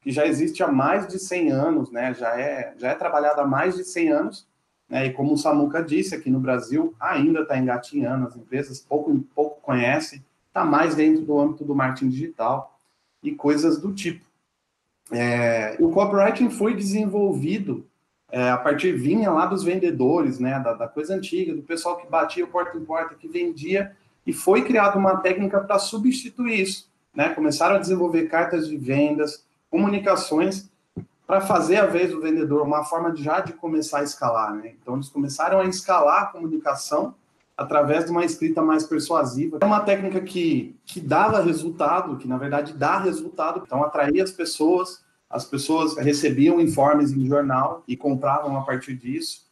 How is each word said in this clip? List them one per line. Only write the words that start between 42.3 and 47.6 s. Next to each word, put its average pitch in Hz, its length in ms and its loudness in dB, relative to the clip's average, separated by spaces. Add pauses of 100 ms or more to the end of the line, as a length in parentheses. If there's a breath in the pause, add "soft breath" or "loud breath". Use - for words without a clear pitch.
verdade, 143 380 -4
dá 151 240 0
resultado, 170 680 -4
então 135 200 0
atraía 151 400 2
as 185 80 -8
pessoas, 175 720 0 (220)
as - 160 -6
pessoas 156 520 0
recebiam 147 640 4
informes 147 520 4
em 135 140 0
jornal 143 600 0